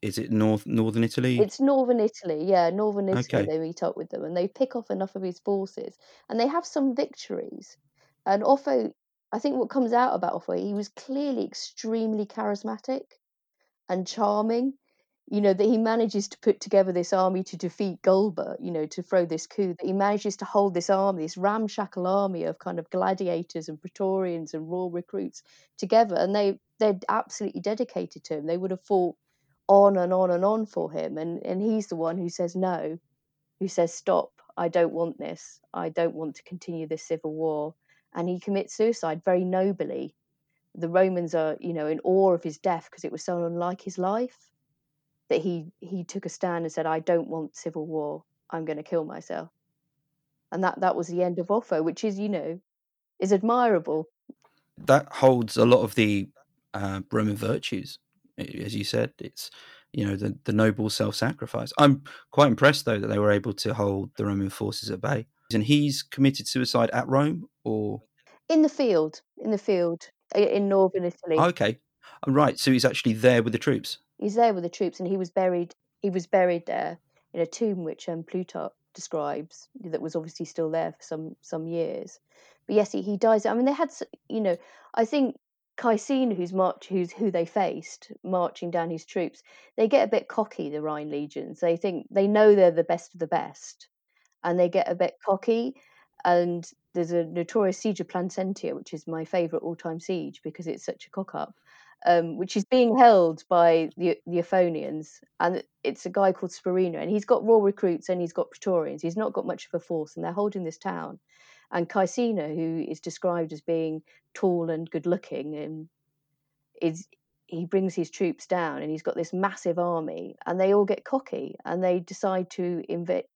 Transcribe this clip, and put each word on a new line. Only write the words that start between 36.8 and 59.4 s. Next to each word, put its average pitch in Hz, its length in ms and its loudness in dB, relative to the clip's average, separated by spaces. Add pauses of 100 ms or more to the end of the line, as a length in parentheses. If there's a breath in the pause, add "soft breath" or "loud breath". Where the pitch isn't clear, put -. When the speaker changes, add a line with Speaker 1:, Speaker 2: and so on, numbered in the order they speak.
Speaker 2:
this 160 180 -8
civil 160 280 -6
war." 156 400 -4 (400)
And 170 160 -4
he 180 100 -6
commits 196 340 -4
suicide 220 500 0
very 185 200 2
nobly. 180 720 -2 (580)
The 165 140 -6
Romans 175 460 2
are, 160 260 -2
you 165 140 -6
know, 151 120 -4
in 156 160 -2
awe 190 300 4
of 170 100 0
his 156 160 -8
death 175 320 -4
'cause - 140 -14
it 156 80 -8
was 156 100 -10
so 175 220 -4
unlike 175 380 -4
his 190 160 -10
life 208 500 -4 (800)
that 156 140 2
he, 170 240 -4 (140)
he 180 220 -8
took 196 240 -10
a 180 40 -8
stand 170 340 -4
and 160 80 -6
said, 160 140 -4
"I 160 140 -2
don't 170 280 0
want 156 280 -8
civil 160 300 -8
war. 156 380 -6 (260)
I'm 165 140 -6
gonna 151 180 -6
kill 165 220 -2
myself." 160 460 -10 (1000)
And 185 140 -2
that, 185 160 0
that 185 160 2
was 170 120 -4
the 175 140 0
end 175 160 0
of 175 120 -2
Otho, 202 320 0
which 165 220 -4
is, 202 140 -2
you 208 120 -4
know, 165 280 -6 (640)
is 196 120 2
admirable. 202 760 2 (720)
Speaker 1:
That 139 340 4
holds 123 440 4
a 117 100 6
lot 120 160 8
of 107 120 -4
the, 104 340 2 (460)
uh, 98 260 -4 (120)
Roman 107 240 2
virtues, 104 600 -6 (400)
a-, - 260 -10
as 110 100 -6
you 107 100 -4
said. 117 360 -2
It's, - 300 -14 (420 loud breath)